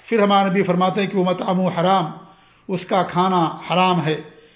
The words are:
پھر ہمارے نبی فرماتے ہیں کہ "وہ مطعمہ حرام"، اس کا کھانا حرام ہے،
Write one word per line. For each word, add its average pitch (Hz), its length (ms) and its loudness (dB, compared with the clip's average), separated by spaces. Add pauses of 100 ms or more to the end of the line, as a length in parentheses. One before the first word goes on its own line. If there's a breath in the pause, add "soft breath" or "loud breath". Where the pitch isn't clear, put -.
پھر 226 140 2
ہمارے 196 280 4
نبی 190 120 2
فرماتے 185 380 0
ہیں 196 80 -2
کہ 196 100 -2
"وہ 180 60 2
مطعمہ 185 560 -2
حرام"، 185 240 2 (640 soft breath)
اس 180 200 -4
کا 190 140 0
کھانا 175 480 0 (220)
حرام 175 340 2
ہے، 156 140 -2 (360 soft breath)